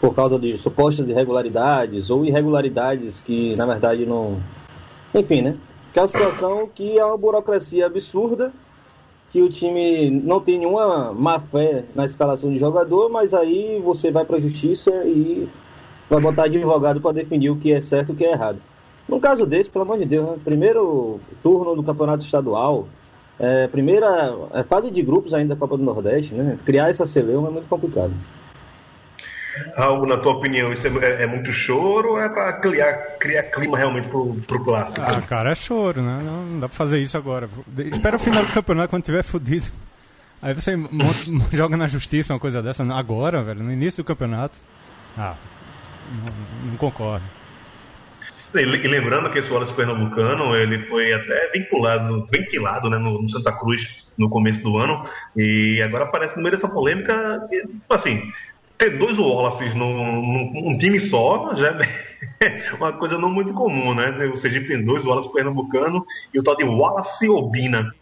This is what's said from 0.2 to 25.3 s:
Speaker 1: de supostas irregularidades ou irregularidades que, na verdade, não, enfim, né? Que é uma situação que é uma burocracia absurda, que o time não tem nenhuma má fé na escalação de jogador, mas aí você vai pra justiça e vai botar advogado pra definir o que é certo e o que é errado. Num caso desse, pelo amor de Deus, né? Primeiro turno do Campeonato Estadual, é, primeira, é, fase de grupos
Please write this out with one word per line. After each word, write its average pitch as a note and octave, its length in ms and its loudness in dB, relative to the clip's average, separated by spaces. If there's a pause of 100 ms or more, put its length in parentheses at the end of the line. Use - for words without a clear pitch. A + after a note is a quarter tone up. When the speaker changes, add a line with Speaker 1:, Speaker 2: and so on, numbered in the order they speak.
Speaker 1:
de A#2 180 -2
supostas D3 520 0
irregularidades A#2+ 1000 0
ou C3+ 140 2
irregularidades C3+ 960 0
que, A#2 360 -2
na A#2 100 0
verdade, A#2 400 0
não, A2 340 -2 (720)
enfim, D3+ 280 4
né? C#3 140 0 (360)
Que - 60 2
é F3 40 6
uma F#3+ 60 4
situação G3 640 0
que G#3 260 2
é A3 60 6
uma G#3+ 140 2
burocracia G3+ 680 2
absurda, G#3 680 -2 (760)
que F3+ 120 4
o F3+ 80 6
time E3+ 600 2
não C#3+ 300 2
tem F3+ 180 2
nenhuma E3+ 540 2
má D#3 280 2
fé D3 440 0 (100)
na C#3 120 0
escalação C#3+ 440 0
de C3+ 80 0
jogador, E3+ 520 2
mas G#3+ 240 0
aí F#3+ 500 0
você E3 260 0
vai D#3+ 140 2
pra D#3+ 160 0
justiça D3 500 0 (140)
e E3 420 0 (640)
vai D3+ 120 4
botar D#3 240 2
advogado D#3 580 2
pra D#3+ 100 2
definir D3+ 380 0
o D3 60 0
que D3+ 160 2
é C#3+ 100 4
certo C#3+ 280 0
e - 20 -2
o D3+ 40 -4
que D#3+ 80 0
é E3 80 4
errado. A2 260 -2 (480)
Num B3+ 140 -2
caso C4 240 4
desse, E3 240 2
pelo F#3+ 160 -2
amor G#3+ 140 -2
de F3+ 80 -2
Deus, D#3 240 2
né? E3 120 -6
Primeiro D3+ 760 2 (220)
turno E3+ 340 4
do D3+ 60 -4
Campeonato D3+ 420 0
Estadual, C3 640 0 (500)
é, C3 300 2
primeira, D#3+ 680 2 (200)
é, B2 100 -2
fase A3 260 0
de F3+ 120 0
grupos D#3 320 2